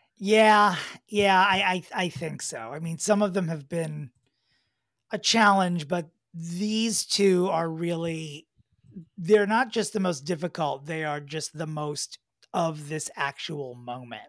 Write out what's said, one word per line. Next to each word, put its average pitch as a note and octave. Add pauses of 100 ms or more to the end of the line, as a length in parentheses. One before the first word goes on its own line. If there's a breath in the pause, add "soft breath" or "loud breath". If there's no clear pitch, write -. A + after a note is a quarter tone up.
(180 loud breath)
Yeah, G#3 (320 loud breath)
yeah, G3+
I, F#3+ (120)
I, F#3
I F3
think D3
so. -
I A#2
mean, E3
some G#3
of G3
them F#3
have D3+
been D3+ (1000)
a G#3+
challenge, F#3+
but F3 (240)
these G#3
two F#3+
are E3
really, D#3+ (720)
they're G3+
not A3+
just A3
the G#3+
most F3
difficult, D3
they D#3+
are D3
just D3
the D#3
most D3+ (360)
of D#3
this D#3
actual C#3+
moment, A#2+